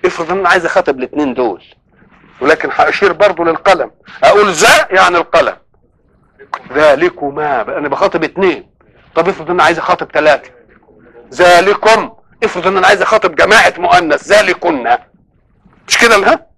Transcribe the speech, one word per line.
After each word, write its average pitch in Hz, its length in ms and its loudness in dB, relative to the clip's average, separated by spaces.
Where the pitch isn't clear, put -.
افرض 170 260 -4
إن 190 80 -4
أنا 185 100 -2
عايز 180 160 0
أخاطب 160 340 -2
الاتنين 131 340 -6
دول، 113 300 -4
ولكن 147 340 -2
هأشير 165 380 0
برضه 185 300 0
للقلم، 165 480 0
أقول 202 280 4
"ذا" 247 400 2
يعني 185 260 2
القلم، 156 400 -2
"ذلكما"، 147 920 0
بقى 139 140 -8
أنا 147 120 -6
بخاطب 170 340 -2
اتنين. 170 460 -4
طب 165 140 0
افرض 175 160 -8
إن 180 100 -8
أنا 170 80 2
عايز 165 140 2
أخاطب 170 300 -4
تلاتة، 151 420 0
"ذلكم". 180 800 2
افرض 175 240 -4
إن 196 100 -2
أنا 185 100 2
عايز 196 140 2
أخاطب 185 340 0
جماعة 185 420 2
مؤنث، 175 500 0
"ذلكن". 175 720 0
مش - 100 -4
كده؟ 226 180 2
ها؟ 220 320 0